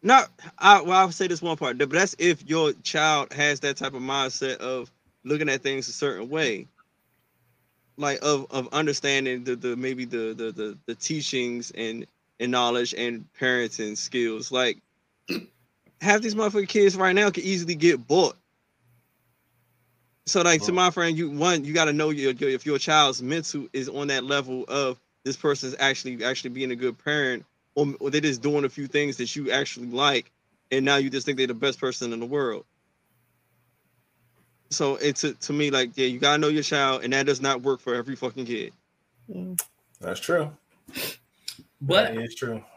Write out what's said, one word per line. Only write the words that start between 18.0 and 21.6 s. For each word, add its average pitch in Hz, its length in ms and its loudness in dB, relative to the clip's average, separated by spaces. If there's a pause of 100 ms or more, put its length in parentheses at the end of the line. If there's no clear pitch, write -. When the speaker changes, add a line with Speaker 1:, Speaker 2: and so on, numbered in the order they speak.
Speaker 1:
bought. 160 300 4 (1900)
So, 185 160 2
like, 165 200 6
to 175 100 -2
Speaker 2:
Mm. 180 40 2
Speaker 1:
my 180 140 6
friend, 170 280 0
you, 165 120 -2
one, 151 340 2